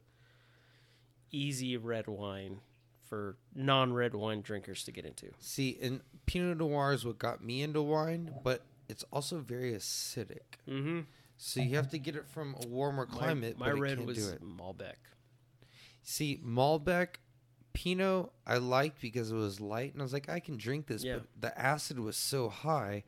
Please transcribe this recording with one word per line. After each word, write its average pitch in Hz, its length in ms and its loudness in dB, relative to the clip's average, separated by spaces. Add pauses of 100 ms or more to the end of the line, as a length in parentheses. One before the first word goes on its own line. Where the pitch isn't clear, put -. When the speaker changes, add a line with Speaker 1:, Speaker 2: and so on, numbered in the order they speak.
(1300)
Speaker 1:
easy 131 440 -2
red 113 300 -2
wine 98 540 -6 (420)
for 101 340 -6 (180)
non-red 127 600 4
wine 107 280 0
drinkers 98 420 -6
to - 80 -8
get 90 120 -10
into. - 340 -12
Speaker 2:
See, - 440 -2
and 131 180 -2 (260)
Pinot 180 320 2
Noir 143 340 4
is 117 120 2
what 113 140 -2
got 120 240 -2
me 123 200 -2
into 151 200 2
wine, 160 500 2 (120)
but 127 180 2 (260)
it's - 240 -8
also 143 260 -2
very 123 340 -2
acidic. - 880 -6 (100)
Speaker 1:
Mm-hmm. 143 320 0 (360)
Speaker 2:
So - 240 -4
you 131 160 2
have 135 140 2
to - 80 -4
get 147 180 -4
it 147 120 -8
from 143 340 -6
a 123 40 -8
warmer 131 440 0
Speaker 1:
My, 120 80 -6
Speaker 2:
climate, 123 400 0
Speaker 1:
my 123 120 -2
Speaker 2:
but 143 60 2
it 139 40 2
Speaker 1:
red 139 180 0
Speaker 2:
can't 123 80 -4
Speaker 1:
was 123 100 -2 (120)
Speaker 2:
do 90 60 -2
it. - 80 -10
Speaker 1:
Malbec. 90 520 -10 (1080)
Speaker 2:
See, - 420 0
Malbec, 151 720 4 (580)
Pinot, 185 560 2 (160)
I 120 100 4
liked 127 460 4
because 113 280 -2
it 113 60 0
was 101 240 0
light, 113 320 -2
and 139 80 -8
I 139 40 -2
was 131 100 -4
like, 143 160 -4
"I 170 100 -2
can 151 160 -6
drink 131 300 -2
this," 110 180 -2
Speaker 1:
Yeah. 123 140 -2
Speaker 2:
but 117 80 -8 (120)
the 113 220 -4
acid 143 400 2
was 107 160 -2
so 131 320 2
high, 104 600 0